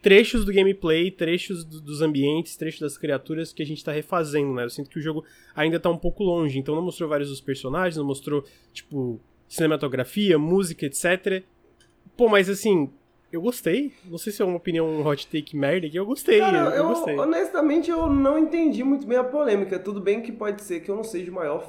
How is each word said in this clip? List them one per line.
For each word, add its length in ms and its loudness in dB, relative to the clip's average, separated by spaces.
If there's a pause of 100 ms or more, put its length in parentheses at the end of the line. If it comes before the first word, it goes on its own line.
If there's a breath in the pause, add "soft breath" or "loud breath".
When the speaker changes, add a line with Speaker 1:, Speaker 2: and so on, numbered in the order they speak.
Speaker 1:
trechos 440 6
do 80 -2
gameplay, 560 4
trechos 540 -4
do, 180 -16
dos 200 -6
ambientes, 540 0
trechos 240 -8
das 180 -6
criaturas 540 -4
que 120 -8
a 20 -4
gente 180 -10
tá 80 -4
refazendo, 600 -2
né? 120 -4
Eu 40 -6
sinto 200 -10
que 100 -8
o 20 -8
jogo 240 -6 (300 loud breath)
ainda 240 0
tá 100 0
um 80 0
pouco 260 -2
longe, 360 0
então 160 -2
não 80 -2
mostrou 260 -6
vários 200 -2
dos 120 -10
personagens, 560 -4
não 80 -2
mostrou, 400 -4 (260 loud breath)
tipo, 480 -6 (300)
cinematografia, 880 0
música, 480 0
et 100 -6
cetera. 480 -2 (720)
Pô, 140 4
mas 200 6
assim, 400 2 (420)
eu 100 -4
gostei. 520 -2 (120)
Não 120 -14
sei 140 -6
se 100 -4
é 40 4
uma 120 0
opinião, 300 0
um 180 -2
hot 220 0
take 300 -6
merda, 320 0
que 100 -6
eu 60 -2
gostei, 340 4
Speaker 2:
Cara, 180 4
Speaker 1:
eu, 80 4
eu 120 0
Speaker 2:
eu, 100 2
Speaker 1:
gostei. 300 0
Speaker 2:
honestamente, 760 2
eu 180 0
não 300 4
entendi 440 2
muito 220 0
bem 120 0
a 60 2
polêmica. 540 0
Tudo 220 -8
bem 220 0
que 100 -10
pode 320 -6
ser 160 -6
que 100 -12
eu 60 -2
não 80 -6
seja 260 -8
o 40 -12
maior 360 -4